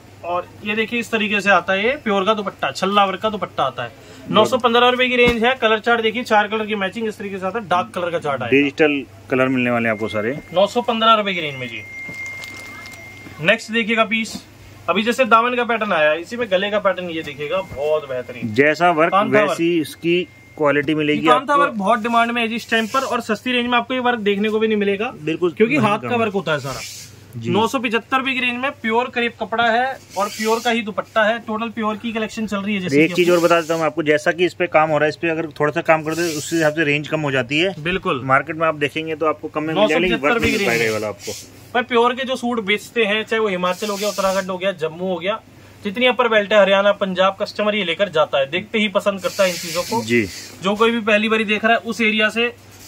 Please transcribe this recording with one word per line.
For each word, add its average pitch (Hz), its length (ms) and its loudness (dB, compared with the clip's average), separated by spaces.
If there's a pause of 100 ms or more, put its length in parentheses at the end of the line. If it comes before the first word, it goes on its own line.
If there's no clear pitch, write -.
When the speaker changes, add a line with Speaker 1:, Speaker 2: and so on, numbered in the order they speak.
(260)
Speaker 1:
और 175 220 -4 (180)
ये 214 100 -4
देखिए 220 240 -2
इस 226 120 -6
तरीके 208 300 0
से 190 100 2
आता 190 220 4
है, 196 120 0
ये 262 180 0
pure 196 220 0
का 220 80 2
दुपट्टा, 190 380 -4
छल्ला 196 340 2
वर्क 185 160 -4
का 220 80 -2
दुपट्टा 180 340 -4
आता 131 200 -4
है। 117 80 -10 (400)
नौ 208 140 6
सौ 247 140 0
पंद्रह 240 300 6
रुपए 247 180 2
की 247 80 0
range 240 280 4
है। 247 120 4
color 220 240 2
chart 233 220 2
देखिए, 220 220 -2
चार 208 240 2
color 220 180 -4
की 214 120 -4
matching 196 300 -4
इस 208 100 -6
तरीके 196 220 -8
से 185 60 -6
आता 190 140 -4
है, 208 80 -10
dark 180 280 0
color 175 160 -2
का 165 80 -2
chart 143 220 -2
आएगा। 117 100 -4
Speaker 2:
डिजिटल 143 520 2 (260)
color 131 180 2
मिलने 123 240 0
वाले 117 180 0
हैं 110 60 0
आपको 107 140 -4
सारे। 107 280 -2 (160)
Speaker 1:
नौ 185 140 4
सौ 240 160 -2
पंद्रह 226 300 2
रुपए 202 200 2
की 175 80 -4
range 143 180 -6
में 127 80 -8
जी। 113 160 -10 (1600)
Next 214 300 0
देखिएगा 226 340 0
piece, 220 360 -4 (460)
अभी 185 160 0
जैसे 240 240 2
दामन 233 280 4
का 240 100 0
pattern 214 280 -2
आया, 151 220 4
इसी 170 220 -8
में 240 140 -4
गले 190 200 0
का 208 80 0
pattern 185 300 -2
ये 160 140 -6
देखिएगा, 147 440 -6
बहुत 147 420 -2
बेहतरीन। 123 460 -8
Speaker 2:
जैसा 151 360 4
work 165 200 2
Speaker 1:
कांथा 190 280 4
work। - 100 4
Speaker 2:
वैसी 165 320 0
उसकी 170 400 -2 (360)
क्वालिटी 143 380 2
मिलेगी 147 260 0
Speaker 1:
ये - 60 2
कांथा 277 260 4
Speaker 2:
आपको। 285 100 4
Speaker 1:
work 262 120 0
बहुत 214 260 0
demand 233 300 2
में 240 100 -2
है 226 60 -2
जी 220 80 -6
इस - 140 -10
time 226 180 0
पर, 262 140 -2
और 240 220 -4
सस्ती 226 280 -4
range 247 160 0
में 247 100 0
आपको 240 160 -2
ये 254 80 -2
work 240 200 0
देखने 202 280 0
को 214 100 0
भी 220 80 2
नहीं 214 100 2
मिलेगा, 202 360 -2 (100)
Speaker 2:
बिल्कुल 160 280 -2
Speaker 1:
क्योंकि 233 260 2
Speaker 2:
महीन 214 120 2
Speaker 1:
हाथ 208 80 0
Speaker 2:
काम 240 120 -8
Speaker 1:
का 240 60 -2
Speaker 2:
है। 226 60 0
Speaker 1:
वर्क 214 120 -2
होता 175 180 -2
है 147 100 0
सारा। 127 180 -8 (560)
Speaker 2:
जी। 113 140 -6
Speaker 1:
नौ 202 180 2
सौ 262 120 -2
पचहत्तर 233 380 -2
रुपए 262 160 -2
की 254 60 -4
range 247 200 -2
में 269 140 -4
pure 240 360 -2
क्रेप 240 300 -4
कपड़ा 226 260 -2
है 233 220 2 (300)
और 196 100 0
pure 220 320 -2
का 240 120 0
ही 233 100 0
दुपट्टा 208 420 -2
है, 226 160 2
total 220 320 -6
pure 214 260 -4
की 226 160 -6
collection 220 340 -4
चल 208 100 -4
रही 202 180 -2
है। 190 60 -2
जैसे 151 220 4
Speaker 2:
एक 165 60 4
Speaker 1:
कि 175 60 -6
Speaker 2:
चीज 180 100 4
Speaker 1:
अपनी 175 100 6
Speaker 2:
और 170 80 4
बता 170 180 4
देता 156 120 -4
हूँ 165 100 0
आपको, 156 200 -2
जैसा 151 280 2
कि 175 140 0
इस 170 80 -2
पे 180 140 -2
काम 160 220 4
हो 151 80 2
रहा 151 80 4
है, 156 40 2
इस 147 60 -4
पे 170 140 -4
अगर 160 180 -2 (120)
थोड़ा 151 120 2
सा 165 120 -4
काम 160 200 4
कर 156 120 -4
दे, 170 180 0
उसके 147 220 -4
हिसाब 156 180 4
से 160 100 0
range 147 240 0
कम 156 140 -2
हो 143 100 0
जाती 135 280 0
है। 185 220 0
Speaker 1:
बिल्कुल। 175 440 -2
Speaker 2:
Market 139 300 2
में 160 120 0
आप 156 100 0
देखेंगे 160 380 -4
तो 156 100 -2
आपको 151 220 -2
कम 156 160 -4
में 160 100 -4
मिल 202 140 4
जाएगा, 160 120 2
लेकिन 175 180 0
वर्क 131 60 -4
Speaker 1:
नौ 147 60 2
सौ 233 60 2
पचहत्तर 226 60 0
Speaker 2:
नहीं 226 100 2
मिल 214 80 0
Speaker 1:
की 196 60 2
Speaker 2:
पाएगा - 80 2
Speaker 1:
रेंज 113 120 2
Speaker 2:
ये 110 80 0
वाला 107 140 -2
आपको। 104 260 -8 (400)
Speaker 1:
पर 247 100 0
pure 240 320 2
के 262 80 -6
जो 254 120 -4
suit 240 280 -4
बेचते 208 420 -2
हैं, 214 180 0
चाहे 220 160 -2
वो 220 100 0
हिमाचल 180 400 -2
हो 202 60 -4
गया, 202 140 -4
उत्तराखंड 190 420 -2
हो 185 60 -6
गया, 190 160 -2
जम्मू 160 340 -6
हो 180 100 -2
गया, 196 220 -4 (460)
जितनी 208 200 0
upper 247 220 4
belt 214 260 2
है, 208 60 8
हरियाणा, 196 320 6
पंजाब, 190 480 0
customer 208 360 -2
ये 208 80 0
लेकर 175 260 0
जाता 151 300 2
है, 135 120 0
देखते 214 280 -4
ही 214 100 2
पसंद 190 320 0
करता 175 220 -2
है 185 60 4
इन 175 60 -4
चीजों 165 280 -4
को। 170 200 -4
Speaker 2:
जी। 117 180 2 (420)
Speaker 1:
जो 196 120 0
कोई 226 160 2
भी 233 100 -2
पहली 214 280 0
बारी 220 160 0
देख 208 200 -2
रहा 226 80 4
है, 220 60 2
उस 226 220 -6
area 214 280 2
से, 226 180 -2 (400)